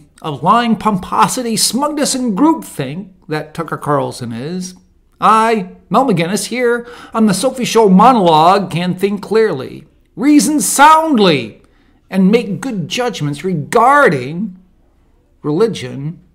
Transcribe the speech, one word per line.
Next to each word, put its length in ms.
of 220
lying 320
pomposity, 800
smugness, 600
and 220
groupthink 760
that 260
Tucker 240
Carlson 540
is, 440
I, 540
Mel 160
McGinnis, 400
here 420
on 120
the 80
Sophie 320
Show 240
monologue, 840
can 240
think 260
clearly, 640
reason 460
soundly, 1000
and 220
make 300
good 260
judgments 560
regarding 1120
religion 800